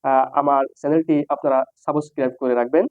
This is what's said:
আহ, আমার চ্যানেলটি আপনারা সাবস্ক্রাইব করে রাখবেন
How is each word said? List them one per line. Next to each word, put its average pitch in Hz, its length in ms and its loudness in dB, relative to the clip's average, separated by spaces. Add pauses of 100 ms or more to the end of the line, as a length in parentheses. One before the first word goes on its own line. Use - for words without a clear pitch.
আহ, 131 300 0
আমার 139 320 2 (120)
চ্যানেলটি 151 520 0
আপনারা 135 360 0 (120)
সাবস্ক্রাইব 147 640 -4
করে 127 160 0
রাখবেন 131 360 2